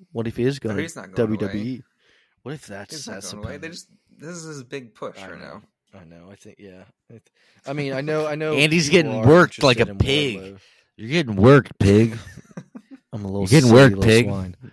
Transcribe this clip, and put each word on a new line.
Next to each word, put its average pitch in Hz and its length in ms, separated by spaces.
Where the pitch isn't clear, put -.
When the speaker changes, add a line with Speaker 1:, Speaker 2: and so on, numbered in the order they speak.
Speaker 1:
What 113 160
if 110 80
he 120 80
is 139 180
Speaker 2:
No, 113 80
Speaker 1:
going 104 120
Speaker 2:
he's 165 100
Speaker 1:
to - 80
Speaker 2:
not 95 140
going 110 180
Speaker 1:
W 104 60
W 104 260
E? 123 120
Speaker 2:
away. 104 60
Speaker 1:
What 143 120
if - 120
that's, 101 280
Speaker 2:
He's 143 140
not - 60
Speaker 1:
that's 98 180
Speaker 2:
going 107 120
away. 135 120
They 156 120
Speaker 1:
the 170 60
Speaker 2:
just, - 140
this 170 200
is 165 80
his 147 180
big 123 320
push - 260
Speaker 1:
I 95 100
Speaker 2:
right 78 100
Speaker 1:
know. 69 220
Speaker 2:
now. 98 80
Speaker 1:
I 85 40
know. 85 260
I 101 60
think, - 220
yeah. 95 240
I 120 60
th-, 110 80
I 139 60
mean, 143 220
I 135 80
know, 156 240
I 147 80
know 156 200
Speaker 3:
<laughs> - 20
Andy's 151 340
Speaker 1:
people 160 200
Speaker 3:
getting 113 140
Speaker 1:
are - 20
Speaker 3:
worked 175 360
like 123 160
a 110 100
Speaker 1:
interested - 20
in 98 80
Speaker 3:
pig. 135 380
Speaker 1:
Wardlow. 98 40
Speaker 3:
You're 110 100
getting 135 280
worked, 123 420
pig. 110 400
Speaker 1:
<laughs> - 480
I'm 101 120
a - 20
little 98 140
Speaker 3:
You're 95 80
getting 127 220
Speaker 1:
silly - 20
Speaker 3:
worked, 107 140
Speaker 1:
little 98 160
Speaker 3:
pig. 117 140
Speaker 1:
swine. 92 300